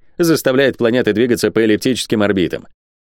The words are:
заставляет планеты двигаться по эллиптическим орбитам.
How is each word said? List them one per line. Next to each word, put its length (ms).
заставляет 580
планеты 340
двигаться 380
по 100
эллиптическим 640
орбитам. 460